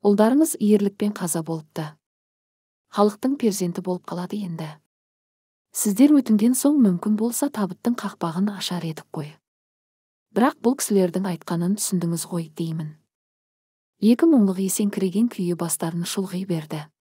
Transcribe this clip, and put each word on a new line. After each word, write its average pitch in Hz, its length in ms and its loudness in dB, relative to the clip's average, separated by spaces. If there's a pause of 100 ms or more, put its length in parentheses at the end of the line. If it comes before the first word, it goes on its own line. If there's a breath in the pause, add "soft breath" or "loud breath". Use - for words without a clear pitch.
Ұлдарыңыз 226 480 4
ерлікпен 208 560 2
қаза 170 320 -4
болыпты. 160 400 -8 (1120)
Халықтың 208 460 2
перзенті 185 420 0
болып 180 240 -6
қалады 180 320 -8
енді. 165 300 -8 (1040)
Сіздер 254 400 4
өтінген 240 400 4
соң, 294 240 2
мүмкін 208 400 2
болса, 240 320 -2
табыттың 214 480 -4
қақпағын 190 540 -4
ашар 175 340 -6
едік 156 240 -10
қой. 151 220 -10 (1000)
Бірақ 247 320 2
бұл 254 160 2
кісілердің 190 540 0
айтқанын 175 420 -2
түсіндіңіз 170 560 -4
ғой 165 240 -6
деймін». 160 400 -8 (1040)
Екі 240 320 4
мұңлық 196 380 4
есеңкіреген 202 640 0
күйі 175 260 -2
бастарын 170 480 -4
шұлғи 190 400 -6
берді. 156 380 -6 (160)